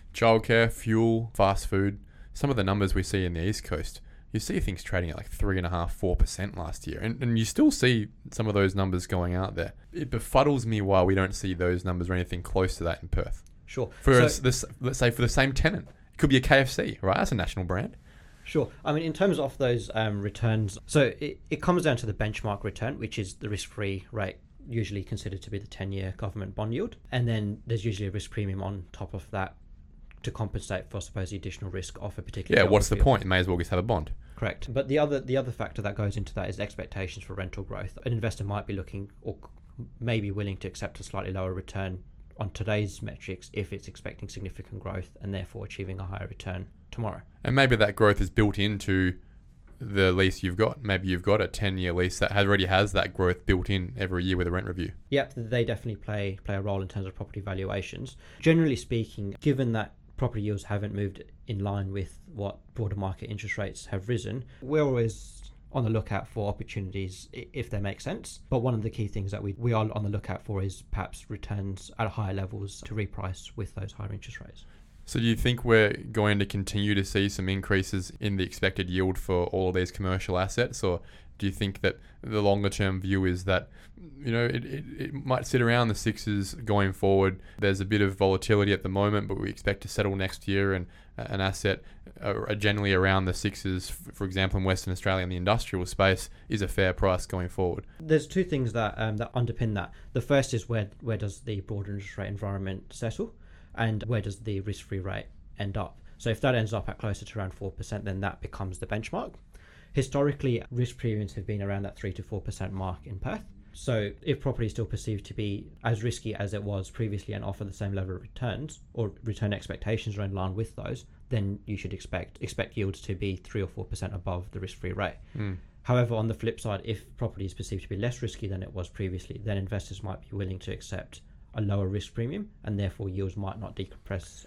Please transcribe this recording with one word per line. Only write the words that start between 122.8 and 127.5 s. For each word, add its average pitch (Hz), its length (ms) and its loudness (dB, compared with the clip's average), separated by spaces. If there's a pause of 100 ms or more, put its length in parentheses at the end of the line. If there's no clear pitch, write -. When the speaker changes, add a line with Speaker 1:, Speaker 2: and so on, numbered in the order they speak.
Speaker 2:
to - 160 -4
be 95 220 -2
three - 240 -6
or 92 60 -2
four 101 180 -10
percent 98 280 -6
above 92 380 -4
the 98 80 -8
risk-free 92 320 -6
rate. 92 240 -2 (220)
Speaker 1:
Mm. 101 180 -2 (280)
Speaker 2:
However, 120 320 4
on 110 120 2
the 110 60 0
flip 113 260 -2
side, 101 240 -4
if 110 220 -4 (100)
property 98 300 -4
is 90 80 -6